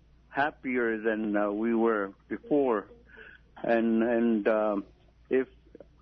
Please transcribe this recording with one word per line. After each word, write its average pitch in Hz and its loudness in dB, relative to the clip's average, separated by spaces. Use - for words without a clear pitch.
happier 127 -2
than, 107 -2
uh, 104 0
we 110 -2
were 110 0
before. 123 0
And, 113 2
and, 117 0
um, 107 0
if 131 0